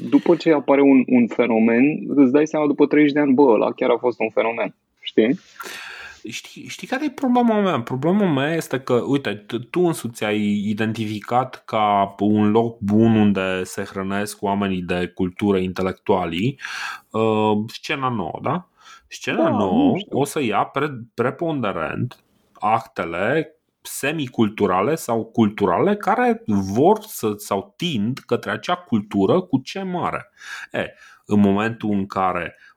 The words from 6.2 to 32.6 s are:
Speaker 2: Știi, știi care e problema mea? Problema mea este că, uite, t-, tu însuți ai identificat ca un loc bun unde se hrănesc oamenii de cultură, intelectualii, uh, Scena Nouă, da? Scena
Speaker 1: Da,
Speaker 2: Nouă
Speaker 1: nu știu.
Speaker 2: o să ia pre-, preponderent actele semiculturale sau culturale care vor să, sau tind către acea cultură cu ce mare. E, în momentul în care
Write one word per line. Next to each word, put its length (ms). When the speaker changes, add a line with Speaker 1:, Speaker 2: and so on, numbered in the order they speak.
Speaker 2:
Știi, 400
știi 180
care 180
e 60
problema 500
mea? 200
Problema 520
mea 220
este 260
că, 140
uite, 400
t-, 360
tu 100
însuți 440
ai 420
identificat 960
ca 540
un 320
loc 300
bun 360
unde 480
se 180
hrănesc 600
oamenii 400
de 320
cultură, 440
intelectualii, 1000
uh, 560
Scena 420
Nouă, 340
da? 260
Scena 340
Speaker 1:
Da, 140
Speaker 2:
Nouă 340
Speaker 1:
nu 80
știu. 200
Speaker 2:
o 60
să 180
ia 220
pre-, 360
preponderent 1080
actele 960
semiculturale 1120
sau 300
culturale 720
care 500
vor 540
să, 360
sau 400
tind 500
către 240
acea 260
cultură 640
cu 180
ce 240
mare. 480
E, 200
în 140
momentul 500
în 160
care 500